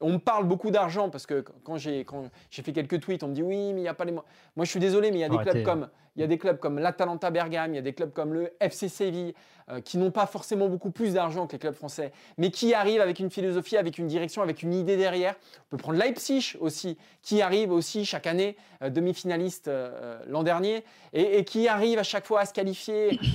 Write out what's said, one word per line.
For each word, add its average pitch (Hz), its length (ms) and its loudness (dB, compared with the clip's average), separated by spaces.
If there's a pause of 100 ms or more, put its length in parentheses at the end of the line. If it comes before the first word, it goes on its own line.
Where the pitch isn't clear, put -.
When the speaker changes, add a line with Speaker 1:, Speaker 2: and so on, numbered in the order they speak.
Speaker 1:
On 160 120 2
me 180 60 2
parle 214 280 2
beaucoup 180 240 0
d'argent 190 400 2
parce 139 160 -12
que 139 180 -2 (200)
quand 160 140 -8
j'ai, 139 260 -4
quand 139 260 -12 (200)
j'ai - 120 -14
fait 151 100 -6
quelques 151 280 -2
tweets, 185 220 -6
on 147 60 -4
me 139 60 -4
dit : « 147 80 -2
Oui, 196 300 -2
mais 190 80 -4
il 175 40 -2
y 175 40 -2
a 160 60 -4
pas 180 100 -4
les 175 80 -2
mo-, » 165 120 -8 (320)
Moi, 165 80 0
je 170 60 -2
suis 185 100 -2
désolé, 202 300 4
mais 185 80 2
il - 20 2
y 160 40 0
a 151 40 0
des - 80 2
Speaker 2:
Faut - 60 2
Speaker 1:
clubs 185 120 4
Speaker 2:
arrêter. 113 100 2
Speaker 1:
comme, 160 240 0 (260)
il 151 60 -4
y 156 40 0
a - 20 2
des 160 120 2
clubs 170 200 2
comme 143 200 -2
l'Atalanta 175 520 0
Bergame, 165 420 0
il 147 40 -2
y - 20 -4
a 131 40 -4
des 131 120 -6
clubs 160 180 -4
comme 156 220 -2
le 170 260 -2
F 196 120 2
C - 160 -4
Séville, 175 440 -4 (360)
euh, 123 120 -10
qui - 180 -4
n'ont 185 120 4
pas 196 160 2
forcément 196 420 0
beaucoup 185 220 -4
plus 202 240 0
d'argent 175 320 0
que - 60 -12
les 135 80 -8
clubs 151 140 -4
français, 143 380 -10 (240)
mais 180 140 2
qui 233 240 2
arrivent 214 260 4
avec 180 200 2
une 185 100 -2
philosophie, 185 460 -2
avec 170 200 0
une 170 120 -4
direction, 170 340 -2
avec 165 220 -2
une 170 100 0
idée 185 220 2
derrière. 185 400 2 (300)
On - 40 -20
peut 143 60 -6
prendre 139 220 -2
Leipzig 262 600 0
aussi, 160 400 -4 (240)
qui 208 180 2
arrive 196 300 2
aussi 175 340 0
chaque 175 220 -4
année, 190 300 0 (260)
euh, 135 80 -2
demi-finaliste, 175 800 -2
euh, 123 580 -6
l'an 143 160 -2
dernier, 190 420 2 (280)
et, 190 260 4
et 196 60 4
qui 226 240 2
arrive 220 320 2
à - 20 2
chaque 196 240 -4
fois 214 140 4
à 202 60 2
se 202 60 -8
qualifier. 208 720 0
<coughs> - 100 2